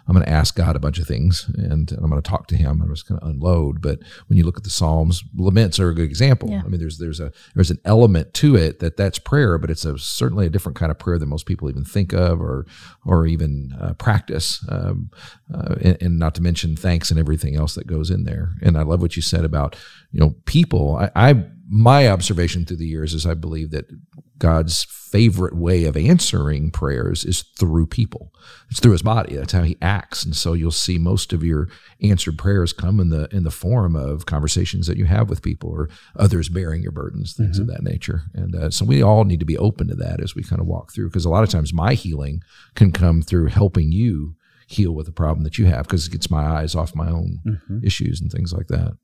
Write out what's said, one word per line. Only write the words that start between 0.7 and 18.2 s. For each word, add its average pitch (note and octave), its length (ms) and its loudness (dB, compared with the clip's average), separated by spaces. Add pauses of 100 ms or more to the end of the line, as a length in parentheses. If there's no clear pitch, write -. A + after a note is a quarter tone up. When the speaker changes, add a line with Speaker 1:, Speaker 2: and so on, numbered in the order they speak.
Speaker 1:
a - 20 -2
bunch D2 200 -2
of E2 80 -6
things, D#2 400 0 (100)
and D#2 360 -2
I'm D#2 160 -4
gonna D2 140 0
talk - 240 -4
to - 100 -2
him, D2+ 240 2
I'm D#2 80 -2
just D2+ 180 -8
gonna F2+ 160 -6
unload." D2+ 600 0
But C#2+ 160 -2 (300)
when G#2+ 100 4
you E2+ 80 6
look F2 100 -4
at - 80 -12
the F#2+ 60 -10
Psalms, D#2+ 520 0 (140)
laments F#2+ 420 2
are F#2 120 2
a E2 40 -2
good E2 120 0
example. B2 420 2
Speaker 2:
Yeah. G2 160 -4
Speaker 1:
I F#2 40 -8
mean, F2+ 120 -4
there's, D#2+ 160 -6
there's E2 240 -8
a, C#2+ 120 -8 (220)
there's - 160 4
an - 140 -2
element G#2 500 4
to D3 220 4
it D#2+ 220 2
that E2+ 180 -4
that's G2 220 -2
prayer, A#2 400 2
but D#2 100 -4
it's D#2+ 160 -4
a, C#2+ 140 -4
certainly - 480 -2
a E2 40 0
different D#2+ 280 -4
kind D#2+ 120 0
of - 80 -4
prayer E2+ 200 -2
than D2 100 -2
most D2 160 -6
people E2+ 240 -4
even C2+ 160 -6
think - 300 -2
of F2 260 2
or, D2 240 -4 (400)
or E2 220 4
even, C#2+ 520 -2
uh, F2 140 -4
practice, - 800 -2
um, F#2 400 -4 (420)
uh, - 300 -6
and, F2 180 6
and F2 180 0
not D#2+ 180 0
to F2 40 -6
mention E2+ 360 0
thanks E2+ 340 0
and D#2+ 100 2
everything D2+ 360 0
else D2+ 180 -2
that - 120 -10
goes D#2+ 240 -4
in F#2 140 0